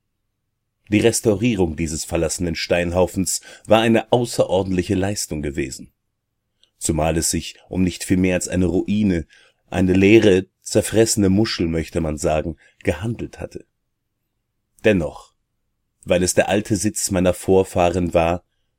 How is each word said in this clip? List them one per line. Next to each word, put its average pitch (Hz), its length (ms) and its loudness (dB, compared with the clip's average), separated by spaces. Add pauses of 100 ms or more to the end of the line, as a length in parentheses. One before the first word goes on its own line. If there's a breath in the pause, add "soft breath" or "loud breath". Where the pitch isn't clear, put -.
(880)
Die 104 100 2
Restaurierung 104 760 0
dieses 80 300 -6
verlassenen 82 500 -2
Steinhaufens 87 840 -2 (260 loud breath)
war 110 140 4
eine 113 300 2
außerordentliche 95 840 0
Leistung 92 480 -4
gewesen. 71 500 -8 (840)
Zumal 80 400 -2
es 78 120 -2
sich - 300 -6 (100)
um 92 140 -2
nicht 90 200 -2
viel 95 140 0
mehr 92 160 2
als 90 140 -2
eine 92 180 0
Ruine, 92 640 0 (420 soft breath)
eine 90 240 0
leere, 98 540 6 (160)
zerfressene 107 680 0
Muschel, 95 380 0
möchte 82 340 -4
man 78 160 -4
sagen, 78 400 -2 (260 soft breath)
gehandelt 95 560 -6
hatte. - 280 -14 (1160)
Dennoch, 90 520 -2 (720)
weil 90 180 0
es 90 100 0
der - 160 0
alte 101 260 -2
Sitz - 360 -4
meiner 92 240 2
Vorfahren 90 800 0
war, 85 280 0 (360)